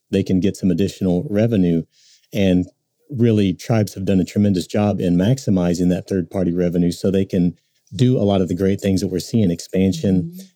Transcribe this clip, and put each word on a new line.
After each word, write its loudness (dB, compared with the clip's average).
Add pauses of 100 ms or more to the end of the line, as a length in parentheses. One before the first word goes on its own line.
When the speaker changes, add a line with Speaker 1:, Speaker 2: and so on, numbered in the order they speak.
(100)
Speaker 1:
they 0
can 0
get 0
some 0
additional -2
revenue. 2 (480)
And 2 (440)
really, 2
tribes -2
have -10
done 2
a 0
tremendous 0
job -2
in 0
maximizing 0
that -2
third-party -2
revenue 0
so -2
they 0
can 0 (400)
do 2
a 0
lot 2
of 0
the -4
great 0
things 0
that -2
we're -4
seeing, 0
expansion, 0
Speaker 2:
Mm-hmm. -12 (160)